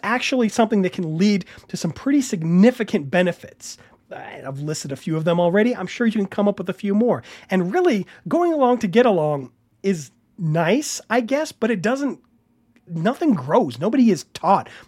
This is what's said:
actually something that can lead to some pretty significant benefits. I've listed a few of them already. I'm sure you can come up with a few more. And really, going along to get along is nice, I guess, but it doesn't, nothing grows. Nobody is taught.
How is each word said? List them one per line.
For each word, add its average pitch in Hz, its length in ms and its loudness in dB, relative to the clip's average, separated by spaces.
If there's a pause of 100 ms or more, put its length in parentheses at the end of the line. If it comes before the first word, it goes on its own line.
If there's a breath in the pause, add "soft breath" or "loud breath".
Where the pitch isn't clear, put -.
actually 240 480 -2
something 214 320 2
that 180 100 -2
can 160 240 -4
lead 196 300 2 (220 loud breath)
to - 100 -10
some 165 120 -4
pretty 277 300 0
significant 185 920 2
benefits. - 680 -4 (340 soft breath)
I've - 480 -12
listed 151 320 -8
a - 40 -8
few 160 200 -4
of 160 80 -2
them 175 160 2
already. 202 340 2
I'm 185 120 -8
sure 240 200 -2
you 220 60 2
can 202 140 0
come 202 220 0
up 202 100 0
with 185 100 -8
a 185 60 -4
few 202 200 -2
more. 208 280 2 (260 loud breath)
And 185 240 0
really, 311 340 2 (220 loud breath)
going 339 240 2
along 247 280 2
to 214 80 -2
get 226 180 4
along 151 460 0 (300)
is 175 280 -2 (260)
nice, 170 720 0
I 240 140 0
guess, 269 300 -4
but 226 180 -2
it 214 100 -2
doesn't, 240 400 -4 (680)
nothing 208 460 0
grows. 143 460 0
Nobody 226 320 4
is 151 200 -4
taught. 170 360 0 (200 loud breath)